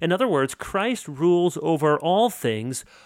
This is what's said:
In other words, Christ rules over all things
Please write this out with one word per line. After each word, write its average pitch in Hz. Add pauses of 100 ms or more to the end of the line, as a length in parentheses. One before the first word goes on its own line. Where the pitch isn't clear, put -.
In 165
other 220
words, 139
Christ 214
rules 175
over 151
all 190
things 117 (220)